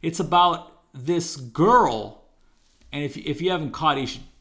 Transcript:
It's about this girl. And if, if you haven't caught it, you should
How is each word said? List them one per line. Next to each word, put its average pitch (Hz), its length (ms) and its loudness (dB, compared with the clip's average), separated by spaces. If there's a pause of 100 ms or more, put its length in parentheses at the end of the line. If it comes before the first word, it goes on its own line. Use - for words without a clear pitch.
It's 165 180 -6
about 175 640 0 (100)
this 165 440 -4
girl. 135 840 2 (720)
And 143 100 -6
if, 139 140 -6
if 147 240 -6
you 180 80 0
haven't 160 220 -2
caught 151 260 2
it, 135 40 -2
you 131 60 -4
should - 160 -12 (180)